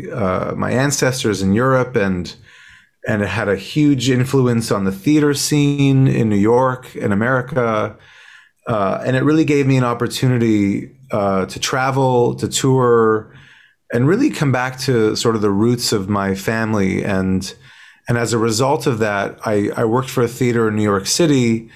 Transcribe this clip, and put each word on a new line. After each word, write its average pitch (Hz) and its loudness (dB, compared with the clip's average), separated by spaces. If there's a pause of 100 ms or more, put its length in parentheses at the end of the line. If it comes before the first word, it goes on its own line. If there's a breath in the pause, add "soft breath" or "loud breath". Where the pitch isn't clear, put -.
(100)
uh, 92 -2
my 98 -4
ancestors 127 -2
in 95 2
Europe, 127 0
and, 95 -2 (720 loud breath)
and 110 0
it 101 -2
had 101 -4
a 98 2
huge 139 0
influence 123 0
on 104 -2
the 95 0
theater 147 2
scene 143 2
in 127 2
New 104 2
York, 123 2
in 117 -4
America. 117 -2 (680 loud breath)
Uh, 104 -2
and 127 0
it 131 0
really 156 2
gave 143 2
me 135 4
an 127 2
opportunity, 117 0 (220)
uh, 98 0
to - -12
travel, 131 0
to 131 -4
tour, 117 2 (580 loud breath)
and 123 2
really 233 2
come 139 0
back 127 -2
to 110 2
sort 113 0
of 107 -2
the 104 2
roots 117 0
of 95 -2
my 98 0
family. 107 -2
And, 95 -2 (560 loud breath)
and 120 0
as 117 -2
a 117 0
result 131 0
of 120 0
that, 104 -2
I, 104 0
I 120 -2
worked 123 0
for - -2
a 117 0
theater 117 0
in 107 -2
New 107 0
York 101 0
City, 123 0